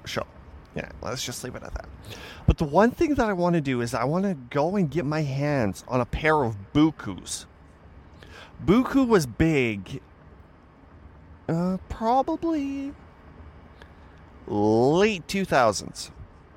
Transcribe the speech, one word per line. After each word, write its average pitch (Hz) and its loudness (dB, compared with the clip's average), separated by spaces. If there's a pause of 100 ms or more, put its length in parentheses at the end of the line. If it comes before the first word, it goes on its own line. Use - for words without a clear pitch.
show. - -6 (480)
Yeah, - -10 (120)
let's 123 -8
just - -10
leave 127 -12
it - -16
at - -16
that. - -14 (560)
But - 4
the 170 2
one 190 6
thing 294 2
that 247 2
I 208 0
wanna 175 4
do 135 0
is 117 -2
I 117 0
wanna 180 0
go 143 -2
and 190 2
get 147 -2
my 151 -2
hands 139 0
on 127 0
a 120 0
pair 156 2
of 110 -2 (180)
bukus. 147 0 (1160)
Buku 247 4
was 196 4
big, 123 0 (1500)
uh, 180 0 (120)
probably 277 -2 (1500)
late 135 2
two 190 -2
thousands. - 0 (460)